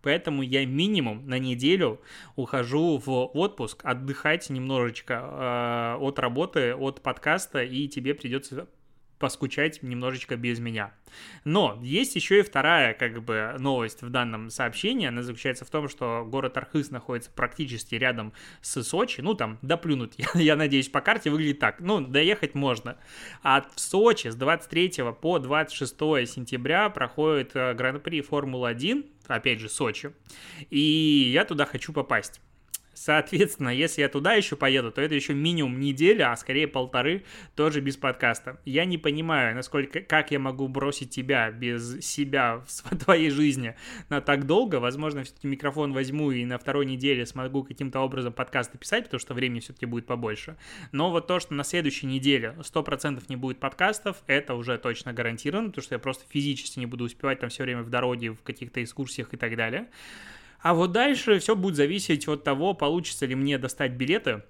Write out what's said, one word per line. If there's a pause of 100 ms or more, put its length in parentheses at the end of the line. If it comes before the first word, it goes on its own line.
Поэтому
я
минимум
на
неделю (340)
ухожу
в (240)
отпуск,
отдыхать
немножечко,
э,
от
работы,
от
подкаста,
и
тебе
придётся (540)
поскучать
немножечко
без
меня. (520)
Но
есть
ещё
и
вторая,
как
бы,
новость
в
данном
сообщении.
Она
заключается
в
том,
что
город
Архыз
находится
практически
рядом (300)
с
Сочи.
Ну,
там,
доплюнут,
<laughs>
я,
я
надеюсь,
по
карте
выглядит
так.
Ну,
доехать
можно. (460)
А
в
Сочи
с
двадцать
третьего
по
двадцать
шестое
сентября
проходит,
э,
Гран-при
Формулы
один, (240)
опять
же,
Сочи. (580)
И
я
туда
хочу
попасть. (640)
Соответственно,
если
я
туда
ещё
поеду,
то
это
ещё
минимум
неделя,
а
скорее
полторы, (320)
тоже
без
подкаста.
Я
не
понимаю,
насколько,
как
я
могу
бросить
тебя
без
себя
в
св-,
<laughs>
твоей
жизни (360)
на
так
долго.
Возможно,
всё-таки
микрофон
возьму
и
на
второй
неделе
смогу
каким-то
образом
подкасты
писать,
потому
что
времени
всё-таки
будет
побольше. (360)
Но
вот
то,
что
на
следующей
неделе
сто
процентов
не
будет
подкастов, (100)
это
уже
точно
гарантированно,
потому
что
я
просто
физически
не
буду
успевать
там
всё
время
в
дороге,
в
каких-то
экскурсиях
и
так
далее. (760)
А
вот
дальше
всё
будет
зависеть
от
того,
получится
ли
мне
достать
билеты.